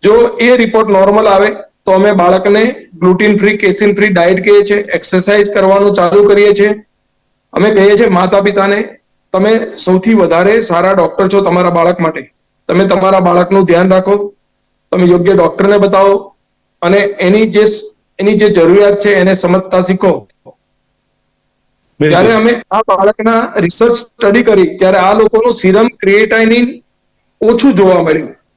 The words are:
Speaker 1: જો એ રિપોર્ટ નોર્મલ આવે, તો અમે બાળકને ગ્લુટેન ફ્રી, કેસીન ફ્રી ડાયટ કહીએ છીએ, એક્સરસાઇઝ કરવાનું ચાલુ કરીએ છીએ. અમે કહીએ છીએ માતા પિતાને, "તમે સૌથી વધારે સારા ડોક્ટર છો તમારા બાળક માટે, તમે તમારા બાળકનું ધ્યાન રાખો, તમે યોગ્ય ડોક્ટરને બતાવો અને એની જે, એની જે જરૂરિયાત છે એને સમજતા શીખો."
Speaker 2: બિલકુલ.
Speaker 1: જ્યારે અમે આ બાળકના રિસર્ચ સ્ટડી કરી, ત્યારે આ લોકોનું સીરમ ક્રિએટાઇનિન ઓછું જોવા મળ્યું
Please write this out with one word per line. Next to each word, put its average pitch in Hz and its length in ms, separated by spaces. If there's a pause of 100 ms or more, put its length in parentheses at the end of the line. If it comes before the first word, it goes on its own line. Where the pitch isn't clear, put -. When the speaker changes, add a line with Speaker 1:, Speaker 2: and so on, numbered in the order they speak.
Speaker 1:
જો 226 380
એ 240 160
રિપોર્ટ 220 320
નોર્મલ 208 380
આવે, 196 200 (380)
તો 190 60
અમે 196 200
બાળકને 202 800
ગ્લુટેન 185 440
ફ્રી, 214 200
કેસીન 202 380
ફ્રી 208 120
ડાયટ 185 380
કહીએ 202 200
છીએ, 202 120
એક્સરસાઇઝ 202 760
કરવાનું 196 440
ચાલુ 185 280
કરીએ 202 300
છીએ. 202 160 (840)
અમે 202 160
કહીએ 202 280
છીએ 233 100
માતા 190 340
પિતાને, 202 580 (340)
"તમે 220 380 (120)
સૌથી 185 300
વધારે 190 460
સારા 180 340
ડોક્ટર 190 340
છો 196 140
તમારા 175 280
બાળક 175 300
માટે, 151 340 (340)
તમે 180 180
તમારા 190 340
બાળકનું 180 460
ધ્યાન 175 260
રાખો, 202 420 (580)
તમે 180 140
યોગ્ય 175 280
ડોક્ટરને 196 440
બતાવો 196 580 (460)
અને 175 160
એની 202 480
જે, 208 180 (560)
એની 202 140
જે 208 160
જરૂરિયાત 185 500
છે 202 140
એને 190 200
સમજતા 185 480
શીખો." 185 460 (1700)
Speaker 2:
બિલકુલ. 151 100
Speaker 1:
જ્યારે 180 240
અમે 226 280 (100)
આ 202 100
બાળકના 220 760
રિસર્ચ 214 360
સ્ટડી 226 500
કરી, 196 340
ત્યારે 185 200
આ 185 160
લોકોનું 220 400
સીરમ 208 340
ક્રિએટાઇનિન 226 960 (580)
ઓછું 233 320
જોવા 185 300
મળ્યું 156 320 (200)